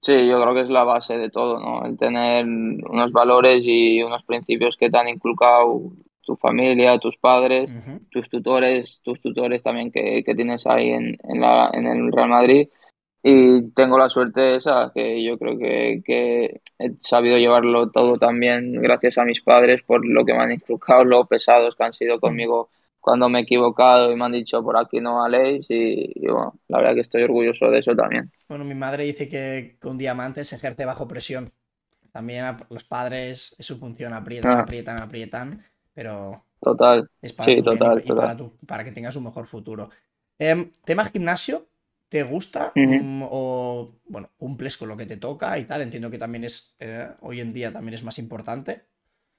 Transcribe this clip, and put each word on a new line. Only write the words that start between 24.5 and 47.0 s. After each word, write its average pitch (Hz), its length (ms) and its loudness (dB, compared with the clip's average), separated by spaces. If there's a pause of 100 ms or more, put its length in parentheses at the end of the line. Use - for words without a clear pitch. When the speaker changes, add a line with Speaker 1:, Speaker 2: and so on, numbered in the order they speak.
Speaker 1:
"Por 113 140 -2
aquí 117 240 -2
no, 120 220 -4
Aleix", 131 460 0
y, 113 460 -2
y - 120 -6
bueno, - 260 -2 (160)
la 123 100 0
verdad 123 160 2
que 120 60 0
estoy 120 220 -2
orgulloso 120 480 0
de 120 80 4
eso 120 160 0
también. 117 360 -2 (160)
Speaker 2:
Bueno, 147 180 -12
mi 139 100 -10
madre 139 300 -8
dice 143 240 -8
que, 135 520 -12
que 131 60 -14
un 131 100 -12
diamante 131 480 -8
se - 100 -16
ejerce 127 300 -10
bajo 127 220 -10
presión. 127 440 -14 (600)
También 120 340 -12
a, 127 120 -10 (120)
los 117 140 -18
padres, 127 760 -12
es - 60 -20
su 127 120 -16
función, 117 360 -16
aprietan, 117 440 -2
Speaker 1:
Ah. 117 40 0
Speaker 2:
aprietan, 117 400 -10
aprietan, 117 600 -16 (300)
pero 104 500 -14 (160)
Speaker 1:
Total. 120 500 2 (120)
Speaker 2:
es 127 120 -18
para - 160 -4
Speaker 1:
Sí, 127 80 4
Speaker 2:
tu 110 60 0
bien 113 220 2
y 117 40 4
Speaker 1:
total, - 20 4
Speaker 2:
pa-, 113 120 0
y - 100 -4
para 117 220 -2
Speaker 1:
total. - 20 -18
Speaker 2:
tu, 123 280 -18
para 110 180 -12
que 123 80 -16
tengas 120 240 -14
un 127 100 -12
mejor 117 220 -16
futuro. 107 420 -16 (500)
Em, 165 320 -2 (120)
tema 196 220 -2
gimnasio, 185 600 -6 (420)
¿te 151 140 -4
gusta? 147 520 -8
Speaker 1:
Ujú. 135 200 4
Speaker 2:
Mm, 135 340 -4
o, 123 640 -8 (100)
bueno, 104 320 -18
cumples 135 400 -14
con 107 120 -16
lo 107 80 -14
que 117 80 -14
te 104 120 -16
toca 160 420 -10
y 113 60 -12
tal. 147 180 -10
Entiendo 117 260 -12
que 117 80 -16
también 117 260 -12
es, - 360 -16
eh, 117 280 -14 (140)